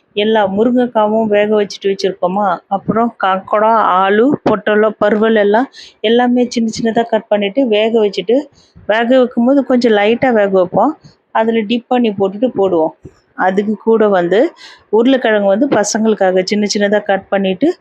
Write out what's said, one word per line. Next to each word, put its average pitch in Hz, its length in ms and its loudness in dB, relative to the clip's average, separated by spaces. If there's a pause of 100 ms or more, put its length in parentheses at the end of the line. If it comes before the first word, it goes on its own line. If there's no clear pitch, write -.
(160)
எல்லா 214 300 0
முருங்கைக்காவும் 220 880 0
வேக 208 200 2
வச்சுட்டு 208 360 -2
வச்சிருக்கோமா, 196 580 -2 (200)
அப்புறம் 208 420 -2 (100)
கக்கோடா, 196 520 0 (240)
ஆலு, 202 300 2 (180)
பொட்டலோ, 214 540 0
பருவல் 214 460 2
எல்லாம் 214 240 2 (340)
எல்லாமே 247 460 2
சின்ன 226 280 -4
சின்னதா 226 300 -2
கட் 214 260 -4
பண்ணிட்டு 202 360 -2
வேக 214 320 0
வச்சுட்டு, 208 380 0 (480)
வேக 226 220 0 (100)
வைக்கும்போது 247 460 2
கொஞ்சம் 240 340 2
லைட்டா 233 340 0
வேக 202 200 0
வைப்போம். 190 400 0 (400)
அதுல 226 360 0
டிப் 240 240 -4
பண்ணி 247 180 0
போட்டுட்டு 202 460 -2
போடுவோம். 175 380 0 (440)
அதுக்கு 196 400 0
கூட 226 300 2
வந்து 185 300 2 (520)
உருளைக்கிழங்கு 226 580 2
வந்து 208 200 2
பசங்களுக்காக 208 760 0
சின்ன 208 240 -2
சின்னதா 202 380 0
கட் 196 240 -2
பண்ணிட்டு 196 400 -2 (120)